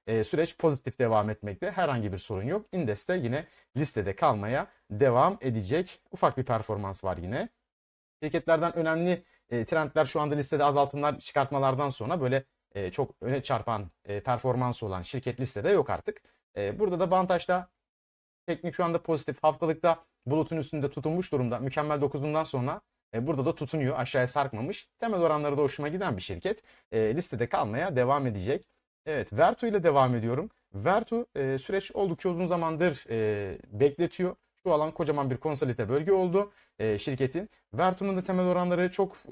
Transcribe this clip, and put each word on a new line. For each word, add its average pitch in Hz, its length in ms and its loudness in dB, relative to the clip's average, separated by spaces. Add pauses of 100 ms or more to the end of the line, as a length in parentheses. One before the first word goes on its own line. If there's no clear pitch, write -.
e, 110 180 2
süreç 165 340 0
pozitif 139 400 0
devam 110 320 4
etmekte. 104 400 -6
Herhangi 131 420 0
bir 95 60 -6
sorun 98 260 -6
yok. 190 280 -4
İndes 131 360 -2
de 180 60 0
yine 143 300 -2 (320)
listede 107 400 -2
kalmaya 127 500 2 (240)
devam 131 500 4
edecek. 127 600 -2 (100)
Ufak 165 280 0
bir 127 60 -4
performans 101 600 -4
var 92 120 -2
yine. 113 320 -6 (760)
Şirketlerden 165 540 2
önemli, 170 460 0 (280)
e, 117 140 0
trendler 156 400 2
şu 151 160 -2
anda 147 140 0
listede 143 300 0
azaltımlar 143 540 2
çıkartmalardan 135 680 0
sonra 135 320 -4
böyle, 131 240 0 (300)
e, 95 160 -4
çok - 300 -4
öne 127 220 -2
çarpan, 107 480 -4 (140)
e, 101 160 -6
performans 123 640 0
olan 92 200 -4
şirket 123 380 -6
listede 123 280 -2
yok 185 220 4
artık. - 320 -4 (340)
E, 101 220 -2
burada 185 220 0
da 180 100 0
Bantaş'ta 185 580 2 (800)
teknik 165 280 -4
şu 180 100 0
anda 165 180 0
pozitif. 151 400 -2
Haftalıkta 160 600 2 (220)
bulutun 156 300 0
üstünde 147 340 -2
tutunmuş 160 420 -2
durumda. 123 260 0
Mükemmel 147 420 -2
dokuzundan 151 440 0
sonra, 143 360 -4 (340)
e, 117 120 -2
burada 135 200 0
da 165 80 2
tutunuyor. 139 440 -2
Aşağıya 127 280 0
sarkmamış. 135 600 -4 (100)
Temel 220 220 -2
oranları 151 360 2
da 147 60 2
hoşuma 143 260 -2
giden 170 280 -2
bir 92 60 -8
şirket. 98 400 -6 (300)
E, 110 240 2
listede 120 300 -4
kalmaya 147 500 -2
devam 131 300 4
edecek. 107 420 -2 (380)
Evet, 143 260 -4
Vertu 175 340 4
ile 208 160 0
devam 139 320 6
ediyorum. 120 360 -2 (240)
Vertu, 208 520 0 (100)
e, 135 220 0
süreç - 340 -4
oldukça 190 360 0
uzun 175 180 0
zamandır, 165 640 0
e, 104 560 0
bekletiyor. 147 680 0 (260)
Şu 180 100 0
alan 156 180 2
kocaman 147 400 0
bir 123 60 0
konsolide 131 520 -2
bölge 156 240 2
oldu, 190 400 2 (260)
e, 107 200 0
şirketin. 135 520 -2 (240)
Vertu'nun 185 420 0
da 185 60 -2
temel 185 240 0
oranları 180 440 2
çok, 190 260 -2 (160)